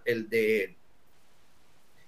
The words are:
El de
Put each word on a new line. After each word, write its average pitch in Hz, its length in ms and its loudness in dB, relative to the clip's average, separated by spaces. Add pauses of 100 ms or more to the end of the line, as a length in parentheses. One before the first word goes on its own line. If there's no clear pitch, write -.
El 113 240 -2
de 107 460 0 (1300)